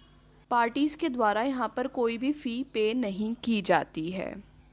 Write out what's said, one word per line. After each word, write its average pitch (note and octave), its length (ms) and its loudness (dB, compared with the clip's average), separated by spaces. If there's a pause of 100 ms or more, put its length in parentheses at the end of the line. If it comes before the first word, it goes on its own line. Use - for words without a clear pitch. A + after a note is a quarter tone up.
(500)
पार्टीज B3 440 2
के E4 140 -2
द्वारा A3 340 2
यहाँ B3+ 340 -2
पर B3+ 120 0
कोई A#3 300 0
भी C4 140 0
फ़ी B3+ 300 -4 (100)
पे A3 220 2
नहीं G#3+ 400 -2 (100)
की A3+ 180 2
जाती E3+ 480 2
है। - 240 -6 (380)